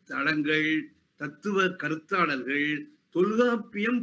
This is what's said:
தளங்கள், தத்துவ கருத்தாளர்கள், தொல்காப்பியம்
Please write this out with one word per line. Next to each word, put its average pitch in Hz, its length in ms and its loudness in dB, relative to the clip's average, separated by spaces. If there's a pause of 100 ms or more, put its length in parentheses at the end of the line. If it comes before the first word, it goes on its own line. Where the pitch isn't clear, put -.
தளங்கள், 151 640 0 (500)
தத்துவ 190 460 -2 (100)
கருத்தாளர்கள், 147 920 -2 (420)
தொல்காப்பியம் 220 920 0